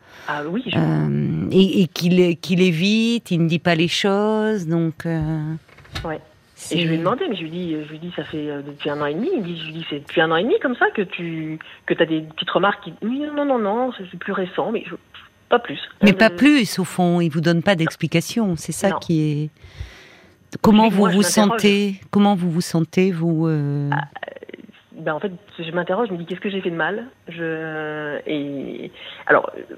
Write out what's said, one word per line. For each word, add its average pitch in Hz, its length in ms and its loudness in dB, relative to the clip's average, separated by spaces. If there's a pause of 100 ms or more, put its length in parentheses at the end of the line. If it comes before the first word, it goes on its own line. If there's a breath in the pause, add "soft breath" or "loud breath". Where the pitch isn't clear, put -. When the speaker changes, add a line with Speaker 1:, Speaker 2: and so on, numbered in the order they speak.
(280 loud breath)
Speaker 1:
Ah 147 220 -6
oui, 220 180 -4
je - 100 -2
Speaker 2:
euh... 156 720 0
Et, 190 340 4
et 156 40 0
qu'il, 175 520 2
qu'il 175 220 0
évite, 208 720 2
il 165 100 2
ne 165 60 4
dit 165 120 2
pas 175 160 2
les 165 120 2
choses, 208 800 0
donc, 165 380 -2
euh, 165 160 -2 (840)
Speaker 1:
Ouais. 160 160 -6 (360)
Speaker 2:
c'est - 220 -8
Speaker 1:
Et 175 60 2
je 165 40 0
lui 165 80 2
ai - 40 0
demandé, 220 300 0
mais 190 60 -4
je 165 60 -8
lui 156 80 -8
dis, 170 260 -6 (100)
je 147 60 -16
lui 156 80 -14
dis, « 175 160 -12
Ça 156 80 -6
fait, 151 260 -8
euh, 143 120 -8
depuis 143 280 -8
un 147 120 -4
an 147 60 -2
et 147 60 -2
demi. » 226 200 -4
Il 294 80 -2
me - 40 -4
dit, 170 140 -8
je 160 60 -12
lui 156 80 -14
dis, « 165 160 -10
C'est 147 100 -8
depuis 165 220 -2
un 165 100 2
an 160 60 2
et 175 60 2
demi 311 180 2
comme 254 140 -2
ça 370 160 0
que 220 100 -4
tu, 160 580 -6 (260 loud breath)
que 180 80 0
t'as 170 120 2
des 160 160 -2
petites 156 280 -8
remarques 190 360 2
qui, » 170 80 -14 (100)
Oui, 247 160 -4
non, 294 140 -6
non, 285 120 -2
non, 262 140 0
non, 226 380 -2
c'est, 190 120 -12
c'est 180 80 -14
plus 202 160 -8
récent, 185 380 -4
mais 220 160 -4
je, - 80 -14 (540)
pas 240 100 6
plus. - 200 -10 (220)
Speaker 2:
Mais 202 120 8
Speaker 1:
Euh, 190 40 0
Speaker 2:
pas 220 120 8
plus, 226 500 4
au 185 60 2
fond, 175 360 2
il 170 80 2
vous 160 120 -2
donne 170 200 4
pas 202 140 4
d'explication, 165 800 0
c'est - 160 -10
ça 196 200 0
Speaker 1:
Non. - 80 -2
Speaker 2:
qui 160 220 0
est. 151 280 -2 (1120 loud breath)
Comment 214 260 8
Speaker 1:
Puis 214 40 4
Speaker 2:
vous 190 100 2
Speaker 1:
moi, 196 80 6
je 175 80 2
Speaker 2:
vous 202 40 6
Speaker 1:
m'interroge. 202 280 4 (120)
Speaker 2:
sentez ? 202 340 4 (160)
Comment 202 240 6
vous 180 140 0
vous 165 120 0
sentez, 185 500 2
vous, 165 360 0
euh ? 143 440 0
Speaker 1:
Ah, - 60 0
euh, - 1040 -12
ben 160 120 -4
en 151 60 -4
fait, 190 140 -6 (260)
je 165 120 -10
m'interroge, 180 360 -2
je 190 60 -6
me 170 40 -6
dis, « 170 100 -8
Qu'est-ce 180 120 -8
que 214 100 -4
j'ai 190 120 -6
fait 180 100 -4
de 165 40 -8
mal ? » 185 300 -4 (220)
Je, 156 1000 -8
et, 143 680 -8 (360 loud breath)
alors, - 240 2 (260)